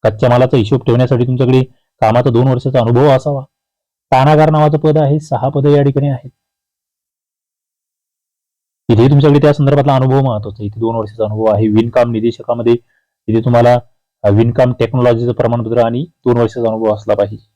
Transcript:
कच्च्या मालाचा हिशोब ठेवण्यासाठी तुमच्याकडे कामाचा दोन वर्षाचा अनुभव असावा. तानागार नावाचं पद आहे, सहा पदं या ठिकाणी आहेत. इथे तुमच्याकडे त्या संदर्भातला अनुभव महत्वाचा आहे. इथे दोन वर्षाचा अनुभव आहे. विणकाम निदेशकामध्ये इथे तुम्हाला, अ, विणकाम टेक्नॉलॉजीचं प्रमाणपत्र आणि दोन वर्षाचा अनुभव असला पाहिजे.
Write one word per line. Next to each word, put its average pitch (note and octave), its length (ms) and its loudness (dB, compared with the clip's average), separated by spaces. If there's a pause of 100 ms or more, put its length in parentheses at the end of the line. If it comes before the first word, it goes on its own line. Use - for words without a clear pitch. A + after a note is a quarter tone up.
कच्च्या A#2 280 0
मालाचा B2+ 260 2
हिशोब B2 260 -2
ठेवण्यासाठी B2 440 0
तुमच्याकडे C3 360 0 (380)
कामाचा A#2+ 300 2
दोन A#2+ 180 2
वर्षाचा C3 320 -2
अनुभव A#2 240 2
असावा. C#3 400 0 (680)
तानागार D3+ 380 4
नावाचं D3+ 280 2
पद D#3 200 0
आहे, D3 220 0
सहा B2 280 -4
पदं C#3+ 200 -2
या C#3+ 140 4
ठिकाणी C#3 260 0
आहेत. C3+ 220 -8 (2500)
इथे A#2 220 2
तुमच्याकडे C#3+ 280 4
त्या D3 140 2
संदर्भातला C#3 440 0
अनुभव C3 180 0
महत्वाचा A2 460 -4
आहे. G#2 60 -10
इथे G#2 140 -10
दोन A2+ 160 -4
वर्षाचा A2 280 -6
अनुभव G#2+ 200 -6
आहे. G#2+ 240 0
विणकाम A#2+ 420 0
निदेशकामध्ये A#2 640 -2 (540)
इथे A2+ 140 0
तुम्हाला, A#2+ 380 2 (440)
अ, G#2 80 0
विणकाम A#2 420 0
टेक्नॉलॉजीचं A#2+ 600 -2
प्रमाणपत्र A#2 460 -4
आणि A#2+ 280 -2 (200)
दोन A#2+ 120 2
वर्षाचा A#2 300 -2
अनुभव A2 260 -2
असला G#2 200 -4
पाहिजे. G#2 420 -6